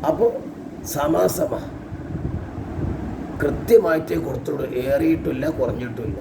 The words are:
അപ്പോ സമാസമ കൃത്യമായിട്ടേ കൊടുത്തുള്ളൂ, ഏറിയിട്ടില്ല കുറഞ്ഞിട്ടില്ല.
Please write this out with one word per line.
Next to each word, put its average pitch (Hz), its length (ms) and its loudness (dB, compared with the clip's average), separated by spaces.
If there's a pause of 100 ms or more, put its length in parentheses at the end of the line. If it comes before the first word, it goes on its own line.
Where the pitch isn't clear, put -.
(100)
അപ്പോ 208 160 4 (680)
സമാസമ - 580 2 (1900)
കൃത്യമായിട്ടേ 160 800 4
കൊടുത്തുള്ളൂ, 139 420 -4 (200)
ഏറിയിട്ടില്ല 147 580 2 (140)
കുറഞ്ഞിട്ടില്ല. 120 640 -2